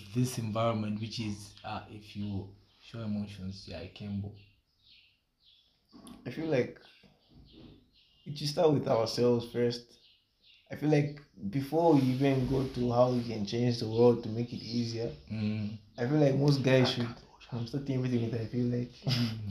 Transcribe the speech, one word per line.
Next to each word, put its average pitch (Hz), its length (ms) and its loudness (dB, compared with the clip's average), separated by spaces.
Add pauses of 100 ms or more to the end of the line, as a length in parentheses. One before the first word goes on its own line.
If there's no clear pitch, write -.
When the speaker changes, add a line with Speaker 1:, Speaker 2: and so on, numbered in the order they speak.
(140)
Speaker 1:
this 123 240 -2
environment, 110 640 -2
which 110 200 -8
is, 101 320 -8 (120)
uh, 107 160 -10 (100)
if 104 260 -16
you 101 320 -6 (400)
show 117 120 -12
emotions, 101 680 -8
yeah, 87 120 -12
I 85 160 -12
can 101 260 -6
bo- 98 140 -8 (1900)
Speaker 2:
I 127 40 -8
feel 151 160 -6
like 139 320 0 (1500)
it 143 120 -8
should 147 100 -2
start 160 240 4
with 135 140 2
ourselves 120 680 2
first. 120 300 0 (880)
I 139 60 -12
feel 143 140 0
like 147 300 2 (300)
before 151 440 4
we 139 80 8
even 127 460 2
go 135 160 0
to 123 280 -2
how 123 180 6
we 123 120 0
can 110 240 -4
change 120 340 0
the 110 80 -4
world 117 360 6
to 110 40 -4
make 117 240 -4
it - 100 -10
easier, 117 480 -4 (220)
Speaker 1:
Mm. 107 460 -4 (200)
Speaker 2:
I 120 80 -2
feel 147 120 2
like 139 180 4
most 139 260 4
guys 131 280 4
should, 117 180 -2 (440)
I'm 120 140 -6
starting 139 300 -4
everything 123 340 0
with 120 100 -4
I 113 60 -6
feel 123 200 -2
like. 123 260 -4 (120)
Speaker 1:
Mm. 120 340 -2 (120)